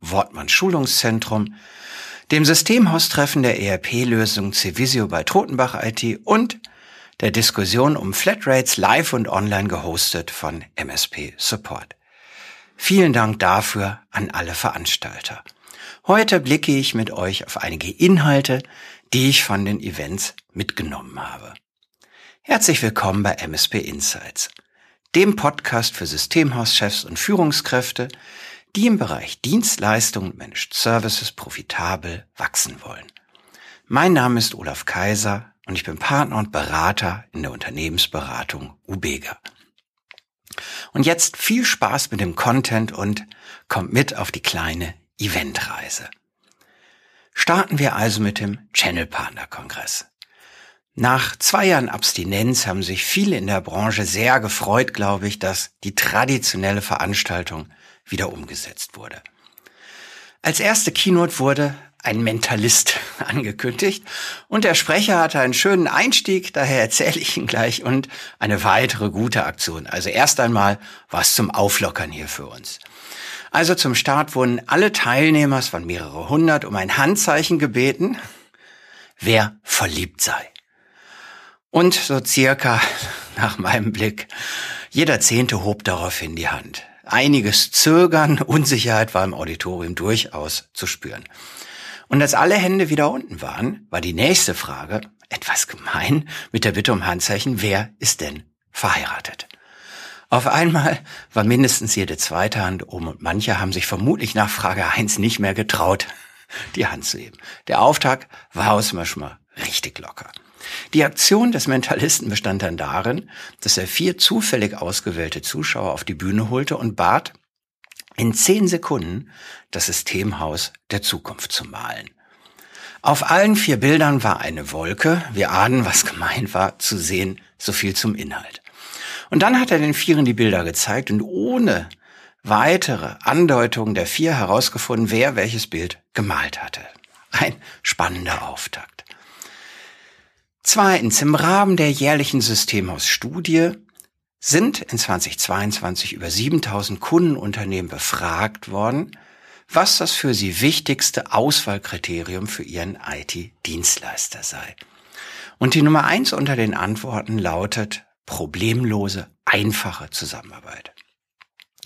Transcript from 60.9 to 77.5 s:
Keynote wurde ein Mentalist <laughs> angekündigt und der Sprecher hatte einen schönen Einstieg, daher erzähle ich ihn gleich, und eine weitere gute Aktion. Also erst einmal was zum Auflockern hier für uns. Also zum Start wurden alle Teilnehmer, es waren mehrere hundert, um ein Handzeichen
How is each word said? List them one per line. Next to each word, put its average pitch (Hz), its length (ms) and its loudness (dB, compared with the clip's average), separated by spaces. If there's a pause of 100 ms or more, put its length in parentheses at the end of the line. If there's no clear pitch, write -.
Keynote 175 480 2
wurde 139 340 2 (300)
ein 113 200 0
Mentalist 113 760 2 (100)
<laughs> - 180 -8
angekündigt 120 760 -2 (440)
und 214 160 2
der 180 100 6
Sprecher 190 460 4
hatte 160 200 2
einen 127 140 2
schönen 180 340 4
Einstieg, 190 640 2
daher 135 300 2
erzähle 156 380 0
ich - 180 -4
ihn - 80 -4
gleich, 113 380 0
und 131 240 0 (320)
eine 104 240 0
weitere 107 480 2
gute 110 340 0
Aktion. 80 400 -6
Also 90 240 -6
erst 120 300 2
einmal 101 400 4 (320)
was - 240 2
zum 104 160 0
Auflockern 95 600 0
hier 76 160 -12
für 71 200 -10
uns. - 320 -16 (720)
Also 165 240 4
zum 143 180 0
Start 147 400 0
wurden 123 340 0
alle 196 240 4
Teilnehmer, 143 680 4
es - 140 -4
waren 85 120 -6
mehrere 82 420 -8
hundert, 156 380 2
um 101 100 -6
ein 98 220 -2
Handzeichen 160 640 2